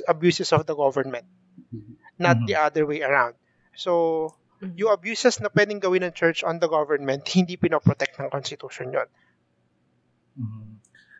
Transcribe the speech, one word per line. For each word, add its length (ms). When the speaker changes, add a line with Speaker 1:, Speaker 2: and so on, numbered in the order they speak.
Speaker 1:
abuses 480
of 100
the 80
government. 540
Speaker 2:
Mm-hmm. 260
Speaker 1:
Not 220
Speaker 3:
Mm-hmm. 80
Speaker 1:
the 100
other 260
way 160
around. 360
So, 640
Speaker 4:
Mm-hmm. 160
Speaker 1:
yung 160
abuses 480
na 80
pwedeng 320
gawin 240
ng 80
church 320
on 160
the 80
government, 640
hindi 240
pinoprotect 640
ng 80
constitution 640
yon. 160
Speaker 3:
Mm-hmm. 320